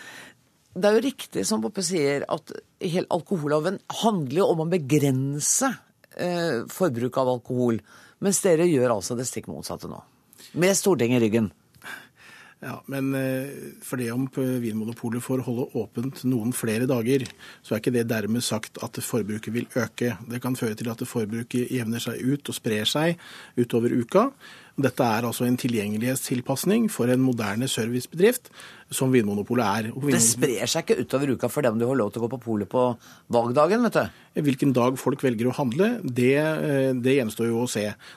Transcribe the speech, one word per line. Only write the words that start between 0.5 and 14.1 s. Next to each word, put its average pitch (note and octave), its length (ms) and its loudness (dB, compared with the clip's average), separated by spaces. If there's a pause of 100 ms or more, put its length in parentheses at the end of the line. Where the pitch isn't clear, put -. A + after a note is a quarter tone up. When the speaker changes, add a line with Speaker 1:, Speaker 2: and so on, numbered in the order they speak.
Speaker 1:
Det F#3 100 -2
er G#3 140 6
jo A3+ 80 2
riktig - 400 -6
som A3 160 0
Poppe A3 200 -6
sier, D3 460 0
at - 240 -6 (280)
hele F3+ 300 -2
alkoholloven D#3 680 0 (240)
handler E3+ 400 0
jo D3+ 100 4
om E3+ 120 2
å E3 60 -2
begrense, C#3+ 1000 2 (460)
eh, E3+ 520 -2
forbruk B2 500 0
av C3 100 2
alkohol, B2 520 0 (400)
mens G3 220 0
dere E3+ 240 6
gjør B2+ 300 4
altså G#2 200 -4
det B2 100 -6
stikk G#2+ 200 -8
motsatte E2+ 420 -10
nå, - 140 -12 (520)
med F#3 220 4
Stortinget B2 460 4
i - 60 6
ryggen. G#2+ 220 2 (1080)
Speaker 2:
Ja, C3 280 -12
men, C3+ 260 -2
eh, C3 360 -4 (300)
for - 180 -8
det A#2+ 120 -4